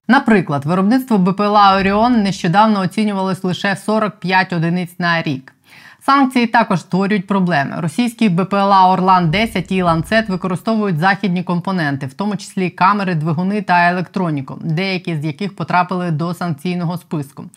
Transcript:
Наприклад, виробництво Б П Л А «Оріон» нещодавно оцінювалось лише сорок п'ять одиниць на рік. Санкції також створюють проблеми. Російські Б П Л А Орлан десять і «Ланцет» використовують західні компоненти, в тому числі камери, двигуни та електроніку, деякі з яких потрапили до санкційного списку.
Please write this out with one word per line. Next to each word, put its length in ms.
Наприклад, 580
виробництво 520
Б 160
П 100
Л 140
А 200
«Оріон» 460
нещодавно 560
оцінювалось 640
лише 320
сорок 440
п'ять 340
одиниць 460
на 220
рік. 320
Санкції 460
також 320
створюють 480
проблеми. 500
Російські 520
Б 160
П 120
Л 160
А 160
Орлан 400
десять 420
і 100
«Ланцет» 480
використовують 680
західні 460
компоненти, 600
в 80
тому 220
числі 340
камери, 460
двигуни 460
та 280
електроніку, 720
деякі 540
з 100
яких 300
потрапили 560
до 220
санкційного 640
списку. 460